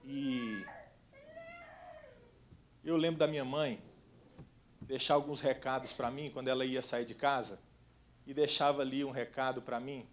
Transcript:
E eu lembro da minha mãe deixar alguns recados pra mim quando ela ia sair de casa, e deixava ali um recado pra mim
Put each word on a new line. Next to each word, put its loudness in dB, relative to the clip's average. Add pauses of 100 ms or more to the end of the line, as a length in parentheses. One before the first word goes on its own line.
E -2 (2250)
eu 4
lembro 4
da 6
minha 0
mãe 0 (960)
deixar 2
alguns 2
recados 0
pra -2
mim -6
quando -2
ela 2
ia 0
sair -2
de -12
casa, 2 (680)
e -10
deixava 4
ali 0
um -2
recado -2
pra -4
mim -8